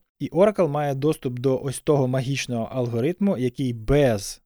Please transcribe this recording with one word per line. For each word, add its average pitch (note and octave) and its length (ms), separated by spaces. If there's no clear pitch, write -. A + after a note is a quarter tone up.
і C#3 80
Oracle F#3+ 400
має C#3+ 260
доступ C3+ 440
до C3 240
ось C3+ 180
того C#3+ 280
магічного B2+ 560
алгоритму, C3 760
який B2+ 340
без A#2 720